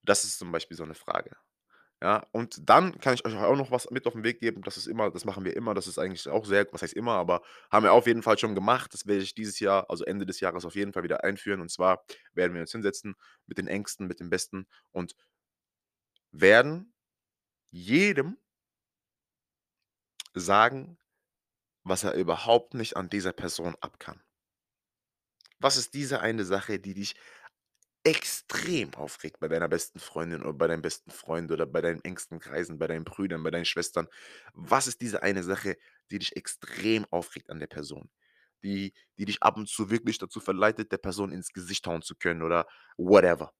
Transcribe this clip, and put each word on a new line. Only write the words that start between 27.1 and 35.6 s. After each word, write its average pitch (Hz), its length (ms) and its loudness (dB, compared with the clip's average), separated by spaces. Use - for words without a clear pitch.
extrem 156 880 -2
aufregt - 480 -12
bei 78 80 -4
deiner 82 180 0
besten 82 320 -4
Freundin 82 440 -8
oder 78 100 -6
bei 76 140 0
deinem 82 160 0
besten - 280 -8
Freund 82 400 -6
oder 80 140 -2
bei 73 160 -2
deinen 82 240 -4
engsten 85 340 -12
Kreisen, 82 400 -8
bei 80 80 -2
deinen 80 180 -6
Brüdern, 87 380 -6
bei 80 80 -2
deinen 85 140 -4
Schwestern? 82 440 -4
Was 127 340 0
ist 123 140 -8
diese 113 220 -4
eine 95 200 2
Sache, 95 360 -4